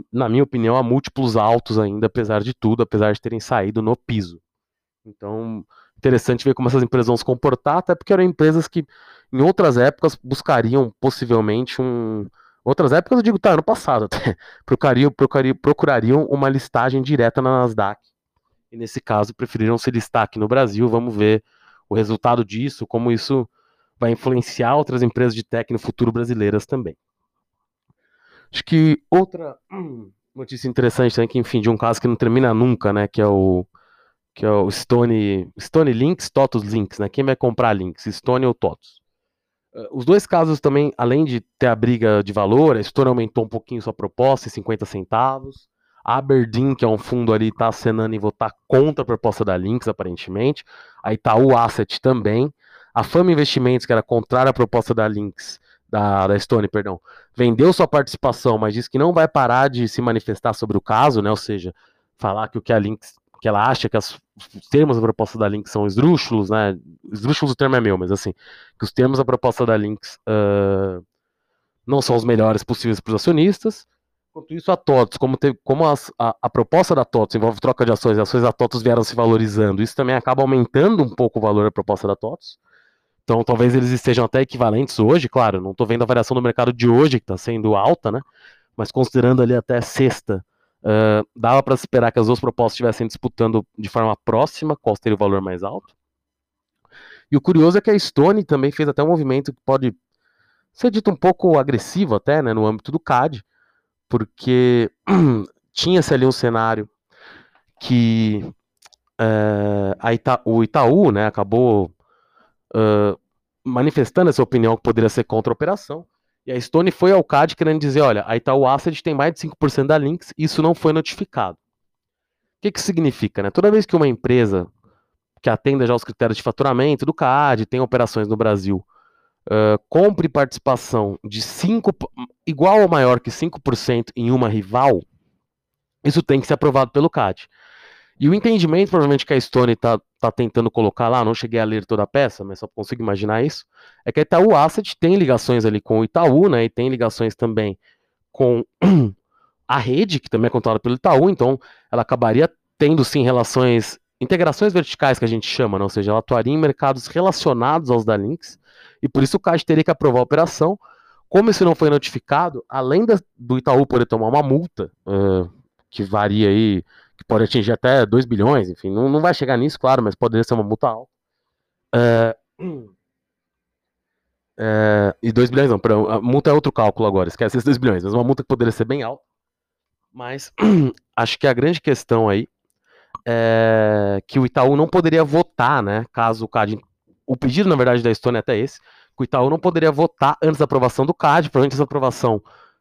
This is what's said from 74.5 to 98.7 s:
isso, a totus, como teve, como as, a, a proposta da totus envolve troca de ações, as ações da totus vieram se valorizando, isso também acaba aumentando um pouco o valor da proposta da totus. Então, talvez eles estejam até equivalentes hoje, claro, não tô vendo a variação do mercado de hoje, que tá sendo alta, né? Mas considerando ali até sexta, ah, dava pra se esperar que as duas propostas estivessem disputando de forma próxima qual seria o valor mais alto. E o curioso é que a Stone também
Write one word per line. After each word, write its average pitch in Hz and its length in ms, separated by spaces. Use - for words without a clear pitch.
isso, 170 160
a 180 60
totus, 127 420
como 131 180
teve, 139 280
como 147 220
as, 147 320
a, 117 240
a - 80
proposta 165 440
da 131 100
totus 110 320
envolve 110 240
troca 127 260
de 117 60
ações, 107 260
as 104 100
ações 123 140
da 120 100
totus 120 300
vieram 117 200
se 110 120
valorizando, 110 680
isso - 140
também 127 180
acaba 127 280
aumentando 135 600
um 120 120
pouco 120 240
o 107 40
valor 104 220
da 107 60
proposta 101 360
da 98 80
totus. - 440
Então, 113 200
talvez 123 300
eles 123 160
estejam 120 340
até 131 160
equivalentes 123 580
hoje, 127 300
claro, 107 320
não 95 140
tô 123 100
vendo 117 180
a 117 40
variação 120 280
do 127 80
mercado 123 300
de 120 160
hoje, 127 320
que - 60
tá 92 100
sendo 107 400
alta, 113 340
né? 120 100
Mas 113 140
considerando 127 520
ali 123 120
até 120 260
sexta, 117 640
ah, 107 400
dava 120 280
pra 135 140
se - 60
esperar 117 300
que - 60
as 110 80
duas 120 140
propostas 117 340
estivessem 117 320
disputando 113 600
de 104 120
forma 110 360
próxima 139 520
qual 104 200
seria 107 180
o 98 40
valor 98 220
mais 92 220
alto. - 320
E 147 60
o 135 40
curioso 170 380
é - 20
que 220 100
a 208 80
Stone 185 460
também 139 260